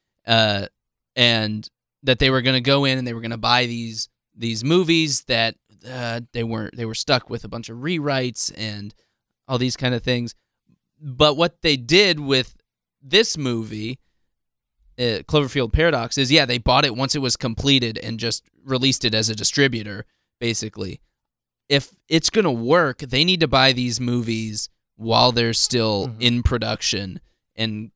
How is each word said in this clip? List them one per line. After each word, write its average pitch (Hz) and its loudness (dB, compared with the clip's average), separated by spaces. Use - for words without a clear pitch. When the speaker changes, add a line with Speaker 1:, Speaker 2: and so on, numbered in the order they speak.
Speaker 1:
Uh, 107 2
and 110 2
that 131 2
they 131 4
were 131 2
gonna 127 2
go 139 2
in 131 2
and 127 -4
they 120 -6
were 113 -8
gonna 117 -6
buy 120 2
these, 117 -8
these 117 -4
movies 160 2
that, 113 0
uh, 120 -6
they 117 -4
weren't, 113 -6
they 120 -6
were 110 -6
stuck - -2
with 117 -8
a 110 -14
bunch 117 -12
of 117 -14
rewrites 139 -4
and 104 -10
all 131 -2
these 123 -2
kind 127 -2
of 117 -2
things. 120 -2
But 147 2
what 170 0
they 151 4
did 160 4
with 135 -2
this 165 2
movie, 113 -6
uh, 117 -2
Cloverfield 135 0
Paradox, 147 0
is, 131 0
yeah, 151 6
they 123 -2
bought 131 2
it 120 -2
once 131 -2
it 147 -2
was 127 -2
completed 120 0
and 113 -8
just - -4
released 131 0
it 110 0
as 110 0
a 107 -6
distributor, 107 -2
basically. 107 -6
If 139 0
it's 160 2
gonna 196 2
work, 131 2
they 131 0
need 185 2
to 156 4
buy 131 4
these 123 -2
movies 113 -4
while 113 4
they're 117 2
still 110 0
Speaker 2:
Mm-hmm. 113 -12
Speaker 1:
in 120 2
production 110 -4
and 110 -6